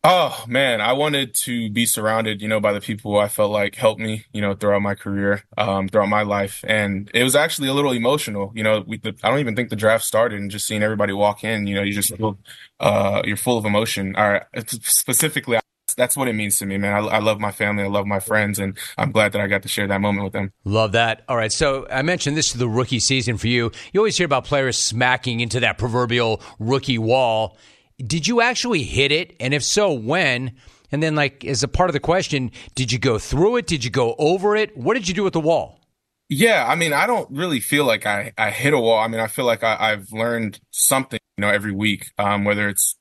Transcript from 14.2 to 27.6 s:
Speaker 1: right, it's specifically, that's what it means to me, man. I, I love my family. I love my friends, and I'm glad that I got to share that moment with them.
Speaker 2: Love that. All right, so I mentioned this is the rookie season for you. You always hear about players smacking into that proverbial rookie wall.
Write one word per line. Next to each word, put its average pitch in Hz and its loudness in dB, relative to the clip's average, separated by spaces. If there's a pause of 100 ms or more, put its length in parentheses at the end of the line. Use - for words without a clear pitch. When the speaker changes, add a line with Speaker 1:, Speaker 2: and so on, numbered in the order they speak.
Speaker 1:
right, 101 0 (100)
it's - -8 (160)
specifically, 139 0 (380)
that's 123 0
what 135 0
it 117 -2
means 104 -2
to 101 -4
me, 98 -4
man. 101 0
I, 104 2
I 110 2
love 104 2
my 104 -4
family. 104 -2
I - -4
love 101 0
my 101 -2
friends, 104 0
and 98 -4 (200)
I'm 147 0
glad 104 2
that 101 -2
I 101 0
got 98 0
to - -12
share 101 -2
that 98 0
moment 101 0
with 95 -8
them. 98 -4 (140)
Speaker 2:
Love 107 2
that. 113 0
All 123 0
right, 110 0
so 135 -2
I 131 -2
mentioned 151 0
this 151 0
is 120 -6
the 123 0
rookie 120 0
season 120 0
for - -4
you. 120 0 (220)
You 196 2
always 220 2
hear 180 2
about 135 0
players 135 0
smacking 123 0
into 120 0
that 110 0
proverbial 117 0 (180)
rookie 123 0
wall. 113 2 (420)